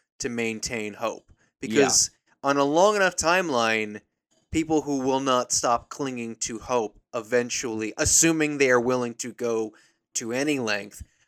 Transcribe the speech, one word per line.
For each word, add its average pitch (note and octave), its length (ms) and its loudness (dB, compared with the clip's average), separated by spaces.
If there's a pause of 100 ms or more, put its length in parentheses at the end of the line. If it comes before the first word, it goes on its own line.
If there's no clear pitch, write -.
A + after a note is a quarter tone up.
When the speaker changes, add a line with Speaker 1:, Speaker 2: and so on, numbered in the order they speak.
(200)
Speaker 1:
to B2+ 100 -6
maintain A2+ 640 -6
hope? G#2+ 380 -8
Speaker 2:
Yeah. - 40 -20 (260)
Speaker 1:
Because C3+ 500 2 (320)
on C#3 140 2
a C#3+ 60 4
long F3 320 6
enough F#3 200 2
timeline, A#2 840 0 (500)
people D#3 300 0
who C#3+ 180 -2
will C3 200 0
not C3 320 0
stop A#2 380 0
clinging B2 460 -8
to A2+ 240 -8
hope A#2 400 -4 (160)
eventually, A2+ 800 -2
assuming D#3 600 2
they C3+ 120 4
are B2 120 6
willing B2 340 0
to B2 160 -10
go A2+ 420 -4 (420)
to A2+ 160 -6
any C#3+ 280 0
length, G#2 420 -4 (260)